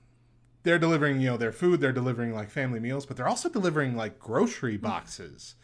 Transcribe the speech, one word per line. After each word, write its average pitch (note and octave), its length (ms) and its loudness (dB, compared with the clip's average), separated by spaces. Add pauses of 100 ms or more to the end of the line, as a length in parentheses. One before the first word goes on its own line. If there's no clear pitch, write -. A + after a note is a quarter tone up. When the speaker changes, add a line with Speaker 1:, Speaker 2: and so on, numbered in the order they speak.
(640)
Speaker 1:
they're E3+ 160 4
delivering, D3 420 4
you C3 80 2
know, B2 80 0
their A2+ 140 -2
food. F3+ 300 2
They're C3 120 4
delivering, A#2+ 400 -2
like, G#2+ 160 -8
family B2+ 300 -4
meals, C3 260 -4
but - 120 -12
they're B2+ 120 -2
also B3 200 -2
delivering, D#3 460 0
like, A2 220 -6
grocery B2+ 600 0
Speaker 2:
Mm. - 20 -10
Speaker 1:
boxes F2 720 -8 (100)